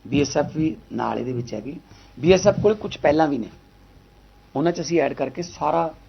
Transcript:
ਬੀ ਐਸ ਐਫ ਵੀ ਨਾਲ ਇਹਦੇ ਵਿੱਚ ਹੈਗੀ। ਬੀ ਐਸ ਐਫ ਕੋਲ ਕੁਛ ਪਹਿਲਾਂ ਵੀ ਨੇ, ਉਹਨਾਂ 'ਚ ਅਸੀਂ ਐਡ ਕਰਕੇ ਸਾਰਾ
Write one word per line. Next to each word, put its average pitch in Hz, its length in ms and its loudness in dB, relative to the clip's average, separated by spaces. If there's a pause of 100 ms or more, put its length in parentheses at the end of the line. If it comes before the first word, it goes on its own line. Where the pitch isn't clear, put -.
ਬੀ 131 140 2
ਐਸ 139 160 0
ਐਫ 147 80 2 (100)
ਵੀ 160 200 0 (180)
ਨਾਲ 113 260 -2
ਇਹਦੇ 123 140 -6
ਵਿੱਚ 120 200 -6
ਹੈਗੀ। 127 260 -10 (400)
ਬੀ 151 120 4
ਐਸ 190 160 6
ਐਫ 202 160 2
ਕੋਲ 208 100 4
ਕੁਛ - 240 -6
ਪਹਿਲਾਂ 156 300 4
ਵੀ 143 100 0
ਨੇ, 104 100 -6 (1080)
ਉਹਨਾਂ 160 160 2
'ਚ 170 100 -6
ਅਸੀਂ 160 200 2
ਐਡ 139 120 0
ਕਰਕੇ 135 280 -4
ਸਾਰਾ 160 520 -2 (160)